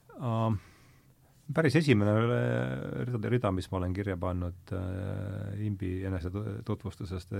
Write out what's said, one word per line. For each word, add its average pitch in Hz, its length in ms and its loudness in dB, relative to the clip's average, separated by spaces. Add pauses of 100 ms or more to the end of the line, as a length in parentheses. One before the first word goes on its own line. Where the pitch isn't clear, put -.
äh, 113 500 0 (880)
päris 147 260 4
esimene, 120 360 6
äh, 120 960 0
rida, 110 220 -2
rida, 117 220 2
mis 92 200 -2
ma 95 60 0
olen 90 160 0
kirja 98 240 -2
pannud, 90 560 -4
äh, 98 920 -6
Imbi 95 400 -2
enesetutvustusest, 95 1300 -4